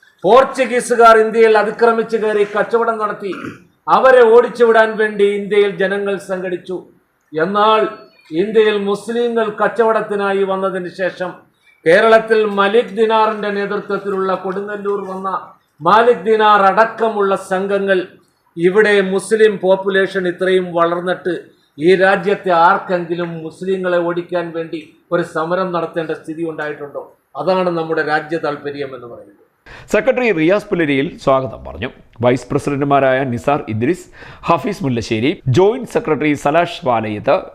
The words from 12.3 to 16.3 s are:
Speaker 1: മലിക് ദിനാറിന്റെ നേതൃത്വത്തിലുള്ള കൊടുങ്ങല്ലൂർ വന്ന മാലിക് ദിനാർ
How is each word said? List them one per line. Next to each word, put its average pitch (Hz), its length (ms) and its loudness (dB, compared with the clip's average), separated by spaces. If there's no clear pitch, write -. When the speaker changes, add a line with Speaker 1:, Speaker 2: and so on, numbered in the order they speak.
Speaker 1:
മലിക് 202 520 0
ദിനാറിന്റെ 214 520 0
നേതൃത്വത്തിലുള്ള 196 840 -4
കൊടുങ്ങല്ലൂർ 196 720 -6
വന്ന 190 400 -8
മാലിക് 220 360 4
ദിനാർ 214 440 4